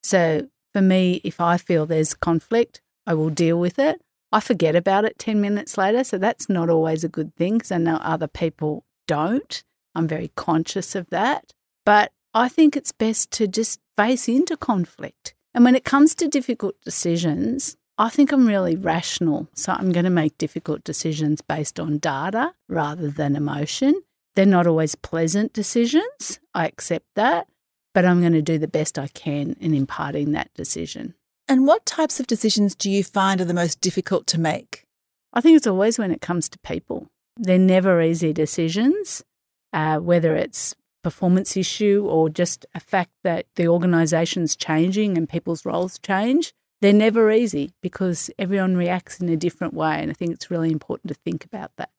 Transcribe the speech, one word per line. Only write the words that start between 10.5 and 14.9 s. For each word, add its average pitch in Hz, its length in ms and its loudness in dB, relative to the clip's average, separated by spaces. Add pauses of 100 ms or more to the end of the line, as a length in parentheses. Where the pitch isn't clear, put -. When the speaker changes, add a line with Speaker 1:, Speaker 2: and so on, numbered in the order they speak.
Speaker 1:
of 185 160 -8
that. 208 420 -4 (320)
But 208 280 4 (200)
I 233 160 2
think 302 260 4
it's - 180 -4
best - 400 0
to 220 140 0
just 220 340 -4 (160)
face 240 320 0
into 302 280 0
conflict. - 760 -6 (200)